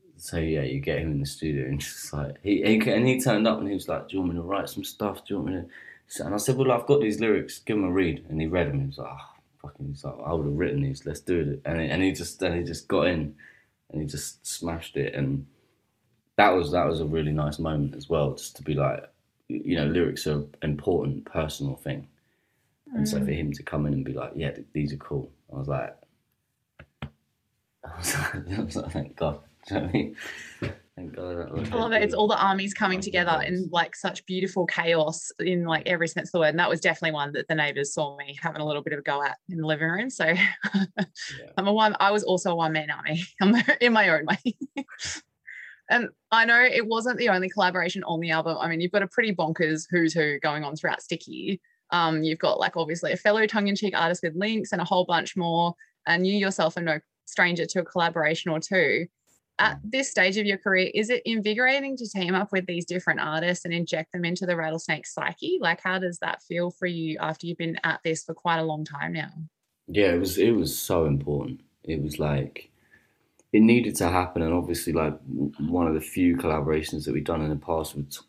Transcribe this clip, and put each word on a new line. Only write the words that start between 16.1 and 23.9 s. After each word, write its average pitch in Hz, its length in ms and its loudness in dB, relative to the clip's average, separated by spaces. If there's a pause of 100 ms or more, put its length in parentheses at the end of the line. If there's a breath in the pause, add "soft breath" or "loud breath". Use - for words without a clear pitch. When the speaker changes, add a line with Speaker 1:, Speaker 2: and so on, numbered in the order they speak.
Speaker 1:
that 104 140 8
was, 87 220 2
that 85 140 4
was 80 140 0
a 80 60 -2
really 76 260 0
nice 73 260 -2
moment 76 380 0
as - 120 -14
well, 73 260 2
just - 220 -14
to - 60 -18
be 76 120 -2
like, 67 280 0 (480)
y-, 58 140 -4
you 85 120 0
know, 73 100 2
lyrics 82 400 0
are 76 120 0
an 71 100 -4 (140)
important 73 640 -2
personal 73 500 -4
thing. 69 300 -8 (880)
And 71 140 0
so 71 120 -2
Speaker 2:
Mm. 67 60 0
Speaker 1:
for 71 60 0
him 73 200 -2
to - 100 -10
come 76 240 -2
in 71 80 0